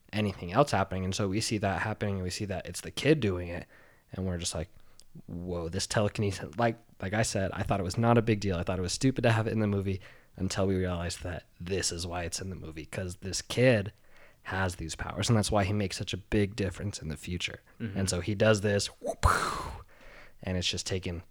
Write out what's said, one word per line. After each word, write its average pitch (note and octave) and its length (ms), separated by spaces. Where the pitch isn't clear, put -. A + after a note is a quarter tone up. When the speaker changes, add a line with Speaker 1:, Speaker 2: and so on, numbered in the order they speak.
Speaker 1:
anything G3 400
else D3 180
happening. F#2+ 340
And F#2 100
so G#2 120
we G2 140
see A2 160
that F#2+ 240
happening, G#2+ 340
and F#2 80
we F2+ 60
see G#2 160
that F#2+ 220
it's - 140
the - 100
kid D3+ 280
doing F2+ 280
it. F2 180
And F#2+ 140
we're F2+ 100
just E2+ 160
like, D#2+ 160
"Whoa, F2 420
this F#2 180
telekinesis." G2+ 720
Like, A#2 200
like F#2+ 120
I A2 100
said, F#2+ 300
I F#2+ 100
thought G2+ 160
it F#2+ 40
was F2+ 140
not A#2 200
a A2+ 40
big A2 200
deal. F#2+ 160
I F2 60
thought F#2 160
it F2+ 40
was F2 100
stupid C3 300
to A#2+ 80
have A2 160
it G#2 60
in A2 60
the G#2+ 80
movie G2 340
until F#2+ 300
we G2 80
realized F2 480
that E2+ 200
this F2 320
is F2 140
why F2 180
it's E2 180
in F#2+ 80
the F2+ 60
movie, D#2 300
'cause F2+ 320
this F#2 240
kid A#2 500
has F#2 320
these D#2+ 200
powers, - 340
and A#2+ 80
that's G#2 140
why G#2 120
he G2 100
makes G#2 240
such - 160
a F#2+ 40
big G2+ 380
difference G2 460
in D#2 60
the D2+ 100
future. - 440
Speaker 2:
Mm-hmm. G2 160
Speaker 1:
And F#2+ 120
so F2 120
he G#2 140
does G#2+ 260
this, G2+ 240
whoop, - 240
and F#2 120
it's F2+ 140
just - 160
taken F2+ 460